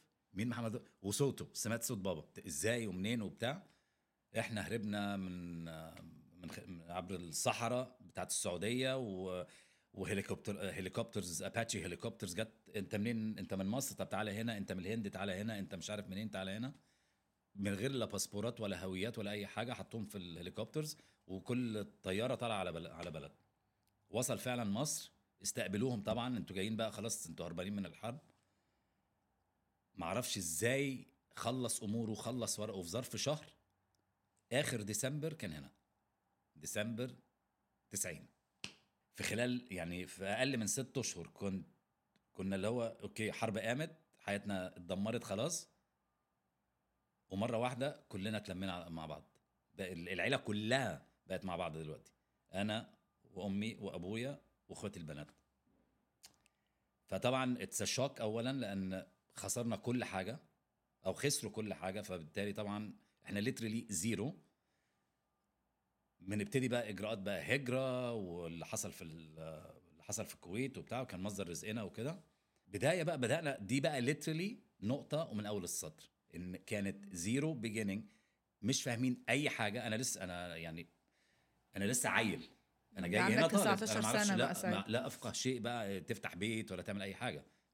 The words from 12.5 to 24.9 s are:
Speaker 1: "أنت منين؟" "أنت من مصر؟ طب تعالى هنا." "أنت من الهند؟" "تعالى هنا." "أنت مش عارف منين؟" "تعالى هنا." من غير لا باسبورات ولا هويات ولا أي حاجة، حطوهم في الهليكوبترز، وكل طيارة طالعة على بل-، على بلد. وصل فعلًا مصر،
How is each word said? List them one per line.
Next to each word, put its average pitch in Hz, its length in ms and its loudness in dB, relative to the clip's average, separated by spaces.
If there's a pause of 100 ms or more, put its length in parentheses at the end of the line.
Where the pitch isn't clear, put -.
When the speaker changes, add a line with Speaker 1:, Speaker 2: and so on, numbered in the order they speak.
Speaker 1:
"أنت 101 200 -2
منين؟" 110 420 2
"أنت 101 160 -4
من 95 120 2
مصر؟ 120 300 0
طب 110 140 -2
تعالى 104 220 2
هنا." 113 260 -2
"أنت 101 140 -4
من 95 80 -2
الهند؟" 101 300 -2
"تعالى 98 220 -2
هنا." 104 280 -2
"أنت 98 160 -4
مش 85 140 -6
عارف 104 200 -4
منين؟" 101 220 -4
"تعالى 95 200 -2
هنا." 120 220 -4 (840)
من 101 180 2
غير 110 180 2
لا 123 140 2
باسبورات 101 560 -2
ولا 95 220 0
هويات 95 340 0
ولا 101 140 -2
أي 101 160 -2
حاجة، 120 260 -2
حطوهم 107 320 -6
في 104 120 -8
الهليكوبترز، 90 800 -4 (300)
وكل 107 580 0 (180)
طيارة 110 320 2
طالعة 113 220 0
على 92 140 2
بل-، 82 160 -4
على 85 240 -8
بلد. 76 200 -8 (800)
وصل 117 300 2
فعلًا 120 240 0
مصر، 110 480 0 (300)